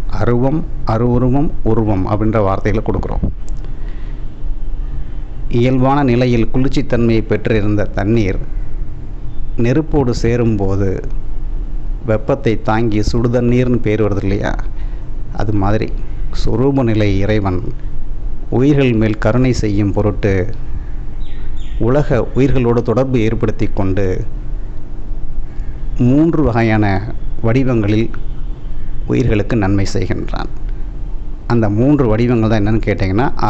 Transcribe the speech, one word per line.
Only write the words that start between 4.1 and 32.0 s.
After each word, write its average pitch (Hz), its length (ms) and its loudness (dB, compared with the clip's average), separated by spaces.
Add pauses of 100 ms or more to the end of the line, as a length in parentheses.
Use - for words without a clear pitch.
இயல்பான 131 440 2
நிலையில் 120 500 2
குளிர்ச்சித்தன்மையை 120 800 2
பெற்றிருந்த 104 680 0
தண்ணீர் 104 420 0 (1160)
நெருப்போடு 131 560 2 (100)
சேரும்போது 104 680 2 (1200)
வெப்பத்தை 123 420 0 (100)
தாங்கி 110 380 0 (120)
சுடுதண்ணீர்னு 120 760 2
பேர் 107 200 0
வருது 95 180 0
இல்லையா? 101 280 0 (840)
அது 104 200 0
மாதிரி 101 340 0 (540)
சொரூப 135 420 2
நிலை 107 240 2 (120)
இறைவன் 98 380 0 (1000)
உயிர்கள் 139 420 4
மேல் 110 180 0
கருணை 123 440 2
செய்யும் 101 340 0
பொருட்டு 101 380 0 (1500)
உலக 139 320 2 (160)
உயிர்களோடு 120 540 2
தொடர்பு 127 300 0
ஏற்படுத்தி 110 480 0 (120)
கொண்டு 95 260 2 (2000)
மூன்று 156 340 4
வகையான 113 420 2 (560)
வடிவங்களில் 117 680 2 (1000)
உயிர்களுக்கு 120 560 0
நன்மை 101 300 0
செய்கின்றான். - 580 -2 (960)
அந்த 113 220 2
மூன்று 131 380 2